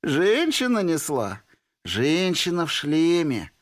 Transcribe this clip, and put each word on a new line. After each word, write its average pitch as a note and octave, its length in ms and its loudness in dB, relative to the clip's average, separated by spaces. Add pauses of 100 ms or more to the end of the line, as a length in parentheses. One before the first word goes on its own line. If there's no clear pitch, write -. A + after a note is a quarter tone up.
Женщина A3+ 800 2
несла. C#3 580 -2 (420)
Женщина E3 840 0
в - 40 -6
шлеме. D#3 800 0 (100)